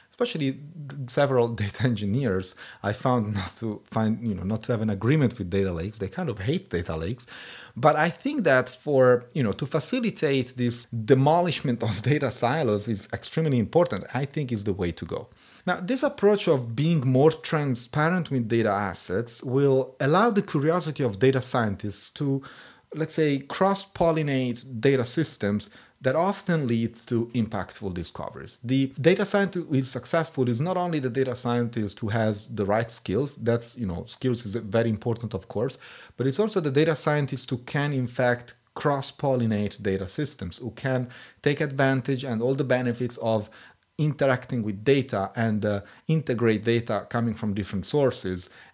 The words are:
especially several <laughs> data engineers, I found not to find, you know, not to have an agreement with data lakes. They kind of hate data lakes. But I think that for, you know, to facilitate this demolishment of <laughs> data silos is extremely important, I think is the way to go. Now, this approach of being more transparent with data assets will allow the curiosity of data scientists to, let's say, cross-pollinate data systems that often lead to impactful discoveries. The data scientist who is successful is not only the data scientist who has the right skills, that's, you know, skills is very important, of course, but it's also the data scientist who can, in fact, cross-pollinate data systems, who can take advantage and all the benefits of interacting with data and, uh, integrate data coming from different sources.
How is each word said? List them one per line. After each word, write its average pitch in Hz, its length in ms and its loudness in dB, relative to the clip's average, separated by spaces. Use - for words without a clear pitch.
especially 143 420 -2
several 131 400 4
<laughs> 110 160 -4
data - 200 -2
engineers, 104 720 0
I 101 120 0
found 113 420 0
not 92 240 -4
to 107 260 -6
find, 110 420 -2
you 104 80 -2
know, 90 80 -6
not 107 200 -4
to - 80 -4
have 110 100 0
an 110 80 0
agreement 113 480 2
with 90 120 -6
data 98 220 0
lakes. 87 280 -6
They 95 80 -4
kind 170 220 -6
of 101 100 -8
hate 135 320 -2
data 85 240 -2
lakes. 85 320 -6
But 147 200 4
I 156 140 2
think 269 340 -4
that 131 240 4
for, 127 640 4
you 147 100 0
know, 104 80 2
to 95 140 -4
facilitate 156 920 0
this 120 300 -2
demolishment 147 720 2
of 104 180 0
<laughs> 123 120 2
data 139 180 2
silos 117 560 0
is 110 260 -4
extremely 143 460 0
important, 113 540 2
I 135 120 -2
think 139 260 -6
is 104 120 -2
the 104 100 -2
way 87 180 -2
to - 140 -8
go. 87 220 -8
Now, 180 140 -2
this 247 200 0
approach 208 460 2
of 123 280 0
being 156 260 2
more 131 300 6
transparent 151 1000 0
with 123 160 0
data 110 240 2
assets 98 720 -2
will 135 560 2
allow 175 320 4
the 202 100 2
curiosity 156 640 0
of 104 160 -2
data 131 220 4
scientists 107 720 -2
to, 139 300 -2
let's 160 180 -2
say, 147 260 2
cross-pollinate 143 1400 0
data 131 240 4
systems 104 640 0
that 131 160 0
often 170 520 0
lead 117 280 0
to 117 380 -2
impactful 104 600 -4
discoveries. - 720 -8
The 131 380 0
data 190 240 6
scientist 196 420 0
who 151 60 -2
is 131 160 2
successful 139 580 0
is 120 140 0
not 180 160 0
only 175 220 0
the 131 100 -2
data 127 260 0
scientist 120 640 -2
who 107 100 -4
has 110 400 0
the 107 160 -2
right 113 240 2
skills, 127 460 -2
that's, 117 420 -2
you 117 100 -4
know, 87 180 -6
skills 123 400 -2
is 98 100 -6
very 113 340 0
important, 113 440 -4
of - 140 -8
course, 123 300 -4
but 123 120 0
it's 135 120 0
also 214 200 0
the 151 120 0
data 156 240 4
scientist 147 540 0
who 127 80 -2
can, 143 360 -2
in 127 140 -2
fact, 123 460 0
cross-pollinate 123 1080 0
data 95 260 -2
systems, - 520 -6
who 120 120 -8
can 127 380 -2
take 143 200 0
advantage 135 600 0
and 117 200 -2
all 131 100 2
the 139 100 0
benefits 123 540 0
of 113 320 0
interacting 135 640 0
with 104 220 -6
data 120 520 2
and, 110 300 2
uh, 101 160 0
integrate 117 560 2
data 113 460 0
coming 117 240 0
from 107 220 -4
different 98 320 -4
sources. 117 640 0